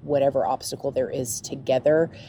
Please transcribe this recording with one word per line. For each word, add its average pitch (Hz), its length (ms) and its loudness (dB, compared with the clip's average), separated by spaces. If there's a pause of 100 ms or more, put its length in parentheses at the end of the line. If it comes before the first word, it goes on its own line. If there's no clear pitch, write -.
whatever 139 420 2
obstacle - 460 -4
there 131 180 -2
is 127 320 -6
together. 139 720 2 (180)